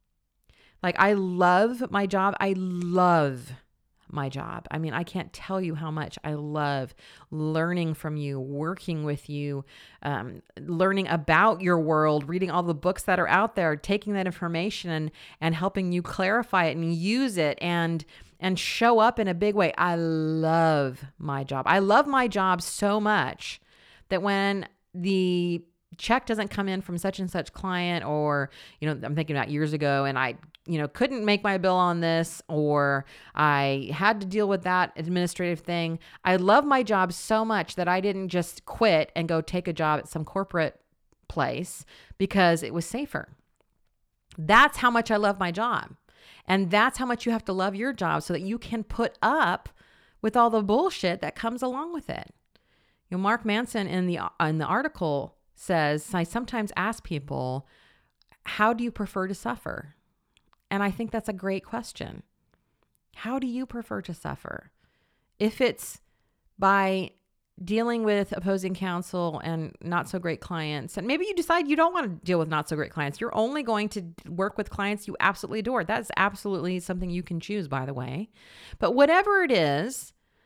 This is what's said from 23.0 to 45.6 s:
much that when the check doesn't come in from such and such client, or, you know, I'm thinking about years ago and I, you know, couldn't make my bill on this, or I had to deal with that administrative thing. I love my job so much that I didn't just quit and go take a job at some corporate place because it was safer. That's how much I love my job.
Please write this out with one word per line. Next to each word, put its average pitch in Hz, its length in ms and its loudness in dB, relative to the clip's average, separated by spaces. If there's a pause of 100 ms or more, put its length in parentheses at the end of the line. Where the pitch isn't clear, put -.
much 208 600 -2 (500)
that 180 120 2
when 196 460 0 (260)
the 180 680 0 (320)
check 254 300 0
doesn't 214 220 -2
come 196 200 -4
in 190 140 -4
from 175 160 -8
such 196 200 -4
and 185 120 -6
such - 220 -6
client, 175 520 -4
or, 147 460 -2 (300)
you 151 60 -4
know, 151 160 -4
I'm 123 140 -4
thinking 151 180 -2
about 135 160 -2
years 147 220 -2
ago 139 320 0
and 135 140 -2
I, 127 180 0 (300)
you 165 120 -2
know, 147 100 -2
couldn't 247 360 -2
make 208 200 2
my 196 140 2
bill 185 180 2
on 175 240 2
this, 165 480 0
or 147 560 2 (300)
I 139 580 2
had 202 300 2
to 190 40 -6
deal 202 220 0
with 190 140 0
that 180 340 0
administrative 175 640 -2
thing. 165 380 -4 (260)
I 185 120 4
love 196 280 6
my 269 180 4
job 190 300 2
so 220 320 0
much 214 300 -2
that 180 120 -2
I 185 140 2
didn't 190 300 -2
just 175 340 -2
quit 175 500 4
and 165 140 -2
go 160 140 2
take 180 260 -4
a 165 60 -4
job 151 240 2
at - 100 -8
some 156 160 -6
corporate 175 560 -2 (480)
place 135 560 -4 (320)
because 180 460 4
it 113 100 -6
was 165 140 -4
safer. - 420 -6 (1120)
That's 220 400 8
how 247 120 4
much 233 200 2
I 220 60 4
love 202 220 2
my 180 140 0
job. 214 440 -4 (500)